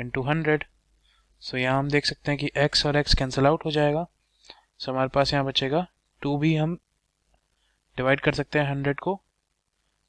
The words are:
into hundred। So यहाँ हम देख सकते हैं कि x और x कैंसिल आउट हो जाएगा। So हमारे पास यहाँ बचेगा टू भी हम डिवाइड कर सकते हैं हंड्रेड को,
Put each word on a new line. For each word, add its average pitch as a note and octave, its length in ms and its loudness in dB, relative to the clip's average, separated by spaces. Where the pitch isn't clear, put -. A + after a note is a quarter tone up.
into B2 260 -4
hundred। D3+ 360 0
So - 140 -10
यहाँ B2+ 240 2
हम C#3+ 100 -2
देख D3 160 0
सकते - 260 -4
हैं C#3 80 -2
कि C#3+ 180 -4
x D3 280 2
और D3 180 2
x - 140 4
कैंसिल C3+ 300 2
आउट D#3+ 180 2
हो D#3+ 60 -4
जाएगा। D3 340 2
So - 100 -8
हमारे C3 200 0
पास C#3 240 2
यहाँ C#3 120 0
बचेगा C#3 420 0
टू C#3+ 160 -2
भी D#3 180 2
हम D#3+ 220 0
डिवाइड C3 240 2
कर C#3+ 120 0
सकते D3 260 -2
हैं C#3+ 100 0
हंड्रेड C#3 300 -2
को, G3 220 -6